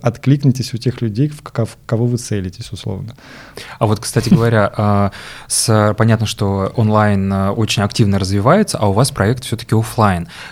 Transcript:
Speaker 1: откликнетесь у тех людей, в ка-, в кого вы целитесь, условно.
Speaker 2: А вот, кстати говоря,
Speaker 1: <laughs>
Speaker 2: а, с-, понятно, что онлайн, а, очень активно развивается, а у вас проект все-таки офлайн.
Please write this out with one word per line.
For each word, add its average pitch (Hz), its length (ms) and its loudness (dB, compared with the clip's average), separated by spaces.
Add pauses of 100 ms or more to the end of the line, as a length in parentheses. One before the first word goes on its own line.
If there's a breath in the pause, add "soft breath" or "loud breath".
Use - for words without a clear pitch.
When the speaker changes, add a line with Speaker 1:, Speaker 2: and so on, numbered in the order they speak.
Speaker 1:
откликнетесь 131 720 0
у - 20 -6
тех - 240 -4
людей, 117 280 0
в 151 140 -12
ка-, - 220 -4
в - 220 -8
кого 117 200 0
вы 120 120 0
целитесь, 101 520 -6
условно. 98 440 -10 (640 loud breath)
Speaker 2:
А 117 80 2
вот, 107 140 0
кстати 117 280 -2
говоря, 113 440 4
Speaker 1:
<laughs> - 40 -14
Speaker 2:
а, 101 360 2 (360 loud breath)
с-, 107 500 2
понятно, 110 280 2
что 98 500 -2
онлайн, 104 560 2
а, 98 200 0
очень 107 300 -2
активно 101 360 2
развивается, 101 600 2
а 104 100 0
у 98 40 2
вас 120 180 2
проект 110 340 0
все-таки - 300 -4
офлайн. 104 540 0 (240 loud breath)